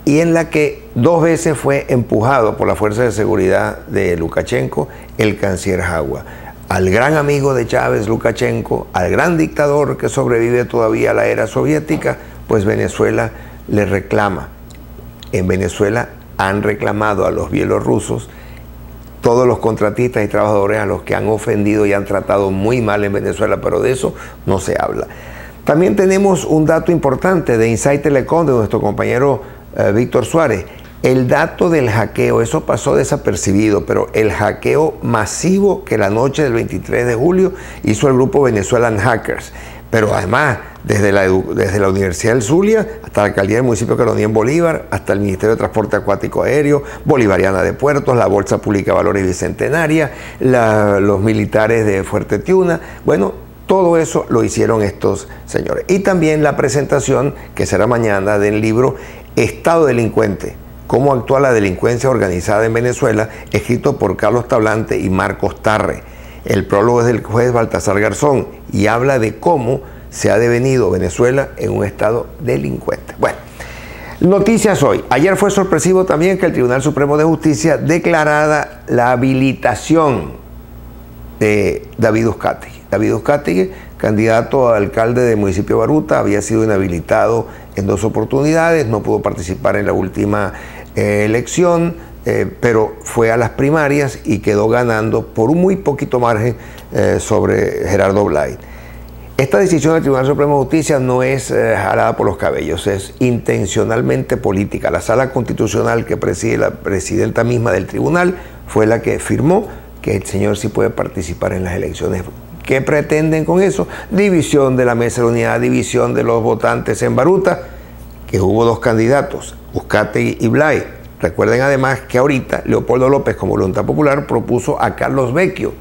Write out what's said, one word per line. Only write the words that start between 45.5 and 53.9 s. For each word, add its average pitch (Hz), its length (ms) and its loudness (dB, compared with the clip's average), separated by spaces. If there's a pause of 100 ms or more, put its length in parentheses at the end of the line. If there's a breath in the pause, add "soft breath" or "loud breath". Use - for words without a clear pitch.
de 113 60 2
Transporte 104 400 -2
Acuático 101 440 -2
Aéreo, 143 400 2 (240 loud breath)
Bolivariana 95 560 4
de 90 120 0
Puertos, 139 440 0
la 110 80 4
Bolsa 98 320 2
Pública 101 340 0
de 92 60 4
Valores 95 260 2
Bicentenaria, 147 880 0 (280 loud breath)
la, 107 600 4
los 101 200 2
militares 110 640 2
de 98 180 2
Fuerte - 360 -2
Tiuna, 180 400 2 (260 loud breath)
bueno, 190 440 0 (160)
todo 175 320 4